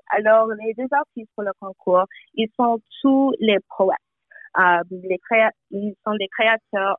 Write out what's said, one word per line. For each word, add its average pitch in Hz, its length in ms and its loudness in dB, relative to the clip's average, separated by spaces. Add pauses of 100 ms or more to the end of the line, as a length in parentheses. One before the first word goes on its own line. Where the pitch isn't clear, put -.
Alors, 220 380 4 (180)
les 226 80 -4
douze 247 180 -8
artistes 277 440 -4
pour 208 80 -8
le 196 160 -6
concours, 185 460 -2 (280)
ils 220 160 -2 (100)
sont 233 200 0 (220)
tous 269 380 2
les 214 180 2 (200)
poètes. 190 200 0 (600)
Euh, 175 320 4
les 185 300 -6
créa-, 220 340 0 (160)
ils 202 240 -6 (120)
sont 214 100 -2
des 196 140 -6
créateurs 214 680 -2